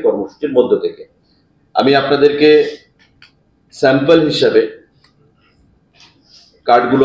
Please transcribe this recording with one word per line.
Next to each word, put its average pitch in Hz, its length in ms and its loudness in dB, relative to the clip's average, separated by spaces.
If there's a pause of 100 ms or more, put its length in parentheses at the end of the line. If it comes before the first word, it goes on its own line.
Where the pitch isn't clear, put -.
কর্মসূচির 110 520 -6
মধ্য - 140 2 (140)
থেকে। - 180 -10 (760)
আমি 131 120 2 (100)
আপনাদেরকে 143 480 2 (1300)
স্যাম্পল 143 400 2 (100)
হিসাবে 113 320 0 (2000)
কার্ডগুলো 123 380 2